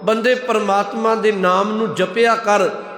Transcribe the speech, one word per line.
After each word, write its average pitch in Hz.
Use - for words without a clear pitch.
ਬੰਦੇ, 226
ਪਰਮਾਤਮਾ 214
ਦੇ 214
ਨਾਮ 196
ਨੂੰ 214
ਜਪਿਆ 226
ਕਰ 202